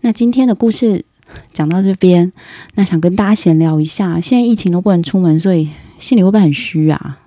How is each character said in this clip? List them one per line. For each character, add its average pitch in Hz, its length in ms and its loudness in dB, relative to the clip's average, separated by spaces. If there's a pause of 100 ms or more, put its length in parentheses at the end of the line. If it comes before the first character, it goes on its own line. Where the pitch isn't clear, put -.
那 233 100 -2
今 233 180 0
天 254 160 0
的 233 80 2
故 226 160 0
事 220 340 -2 (480)
讲 151 160 -4
到 180 140 0
这 190 120 0
边， 180 380 4 (420)
那 202 100 0
想 170 140 -2
跟 175 160 0
大 202 140 -2
家 208 60 2
闲 165 240 2
聊 156 220 0
一 151 40 0
下， 165 360 -4
现 247 180 0
在 240 60 2
疫 233 100 2
情 190 180 -2
都 175 80 0
不 202 100 0
能 175 120 2
出 185 180 -2
门， 160 180 2
所 185 160 0
以 156 140 0 (300)
心 - 180 -2
里 196 60 4
会 185 80 2
不 208 60 0
会 214 40 4
很 156 140 2
虚 156 340 -2
啊？ 143 380 -6